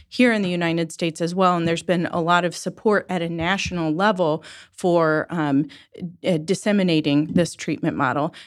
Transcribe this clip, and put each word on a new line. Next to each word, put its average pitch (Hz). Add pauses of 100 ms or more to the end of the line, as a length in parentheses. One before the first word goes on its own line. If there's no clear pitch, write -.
here 247
in 214
the 180
United 170
States 165
as 170
well. 180
And 165
there's 165
been 175
a 175
lot 175
of 170
support 190
at 180
a 170
national 170
level 175 (260)
for, 165
um, 147 (580)
uh, 180
disseminating 160
this 170
treatment -
model. 143 (120)